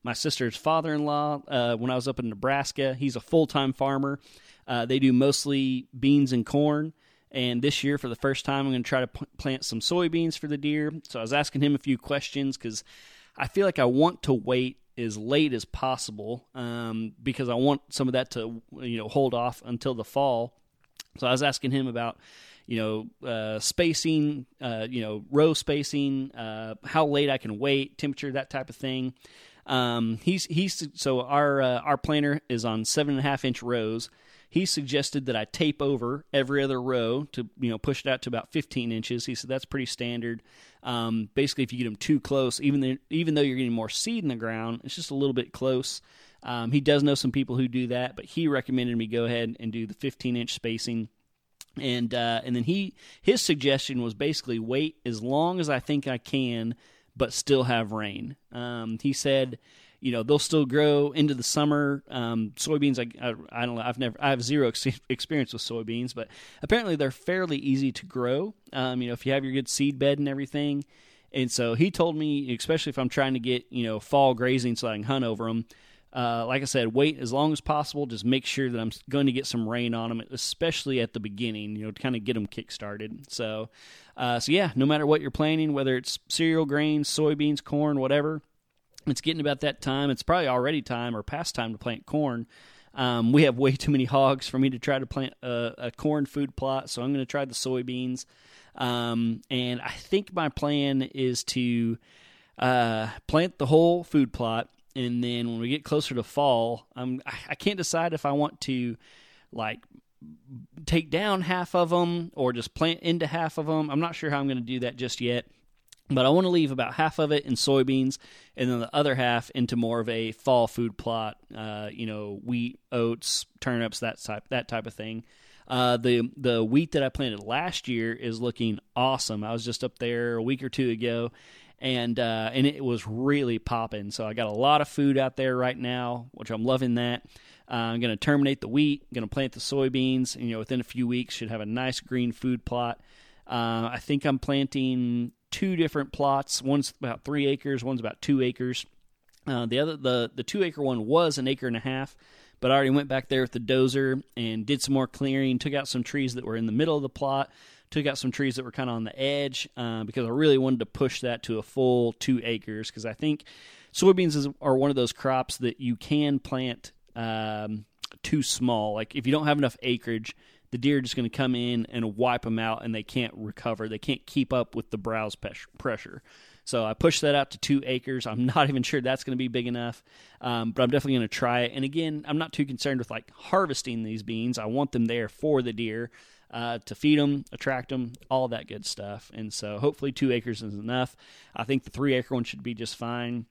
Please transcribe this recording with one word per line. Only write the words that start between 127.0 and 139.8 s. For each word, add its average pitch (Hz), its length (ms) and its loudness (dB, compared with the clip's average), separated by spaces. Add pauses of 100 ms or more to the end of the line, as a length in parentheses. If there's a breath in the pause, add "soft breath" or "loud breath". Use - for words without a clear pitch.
I 135 60 2
planted 123 320 -4
last 131 480 -4
year 113 240 0
is 113 300 -6
looking 113 380 0 (140)
awesome. 123 480 0
I 107 120 -4
was 113 100 -4
just 120 220 -4
up - 140 -8
there 120 360 -2
a 113 80 -2
week 131 200 -2
or 127 60 -4
two 127 200 0
ago, 117 420 -2 (480 loud breath)
and, 120 400 -2
uh, 113 320 0
and 131 160 4
it 143 160 -2
was 120 240 -2
really 123 500 0
popping. 107 540 -4
So 110 160 -6
I 107 60 -6
got 113 140 -2
a 104 40 -2
lot 143 300 6
of 143 80 -2
food 139 280 4
out 131 200 0
there 131 180 0
right 127 220 0
now, 123 540 -4
which - 200 -12
I'm 113 140 -2
loving 127 300 4
that. 120 280 -2 (460 loud breath)
Uh, 120 60 -6
I'm 117 260 -2
gonna 113 160 0
terminate 139 420 4
the - 80 -8
wheat, 143 460 2
gonna 117 140 -4
plant 135 260 -2
the 113 80 -12
soybeans, 131 720 0